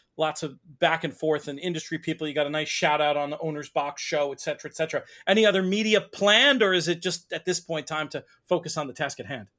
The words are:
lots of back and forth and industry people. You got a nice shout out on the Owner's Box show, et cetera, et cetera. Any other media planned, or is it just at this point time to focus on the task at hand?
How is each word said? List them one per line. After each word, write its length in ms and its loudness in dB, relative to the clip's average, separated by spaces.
lots 240 -2
of 160 -8
back 260 2
and 120 -8
forth 320 -2
and 100 -10
industry 380 -6
people. 320 -6
You 60 -6
got 120 0
a 40 -4
nice 180 -4
shout 320 2
out 160 2
on 140 -2
the 80 -8
Owner's 320 -6
Box 320 -4
show, 280 0
et 120 -10
cetera, 280 -6
et 60 -18
cetera. 280 -2
Any 200 6
other 160 4
media 400 2
planned, 600 4
or 120 4
is 120 2
it 140 0
just 320 -6
at 140 -8
this 140 0
point 260 -6
time 240 -6
to 140 -8
focus 300 -2
on 120 -4
the 40 -10
task 280 -6
at 60 -12
hand? 220 -10